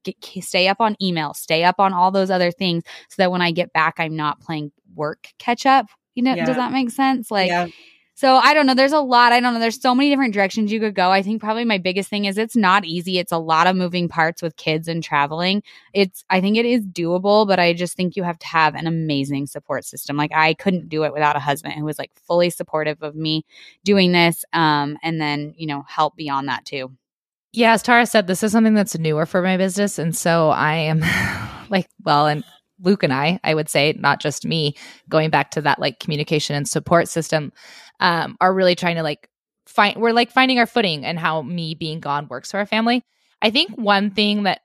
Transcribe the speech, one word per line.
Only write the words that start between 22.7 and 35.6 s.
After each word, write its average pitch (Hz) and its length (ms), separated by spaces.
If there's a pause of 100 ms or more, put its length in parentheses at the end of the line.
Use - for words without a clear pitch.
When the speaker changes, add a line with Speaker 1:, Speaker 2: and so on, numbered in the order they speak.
Speaker 1:
of 151 140
me 156 280 (400)
doing 190 280
this, 170 420
um, 151 480
and 165 180
then, 147 380
you 165 80
know, 143 220
help - 280
beyond 139 340
that 123 160
too. 131 260 (600)
Speaker 3:
Yeah, 226 200
as 214 100
Tara 240 220
said, 214 220
this 180 160
is 214 80
something 220 240
that's 202 240
newer 156 260
for 180 160
my 185 160
business. 190 420
And 160 160
so 165 360
I 151 240
am 160 260
<laughs> - 680
like, 190 180 (160)
well, 151 240
and 151 160 (380)
Luke 190 220
and 147 100
I, 151 300
I 160 100
would 156 160
say, 151 300
not 139 200
just - 260
me, 156 300 (340)
going 160 200
back 147 220
to 156 100